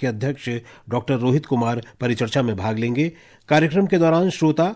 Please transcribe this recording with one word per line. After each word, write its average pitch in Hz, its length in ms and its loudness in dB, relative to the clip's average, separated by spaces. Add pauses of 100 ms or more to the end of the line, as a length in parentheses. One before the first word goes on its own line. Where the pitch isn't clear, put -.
के 135 60 -2
अध्यक्ष 127 420 -6 (420)
डॉक्टर 123 280 -2
रोहित 127 280 0
कुमार 120 360 -2 (180)
परिचर्चा 123 420 -2
में 117 140 0
भाग 110 220 -4
लेंगे। 120 300 -2 (400)
कार्यक्रम 160 380 2
के 190 120 2
दौरान 165 320 4
श्रोता 160 460 0